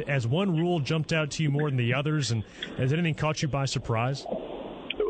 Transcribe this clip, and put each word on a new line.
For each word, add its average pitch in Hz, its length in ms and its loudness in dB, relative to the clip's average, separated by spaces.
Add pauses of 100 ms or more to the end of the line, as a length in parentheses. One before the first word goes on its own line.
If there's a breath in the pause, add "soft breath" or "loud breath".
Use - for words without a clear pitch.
has 135 200 0
one 175 280 2
rule 170 240 2
jumped 156 320 0
out 156 200 0
to - 120 -2
you 151 60 2
more 147 180 2
than 135 100 0
the 120 180 4
others, 147 340 2
and 113 140 0 (340 loud breath)
has 131 160 2
anything 165 220 2
caught 156 260 -2
you 160 60 2
by 135 180 0
surprise? 123 640 -2 (840)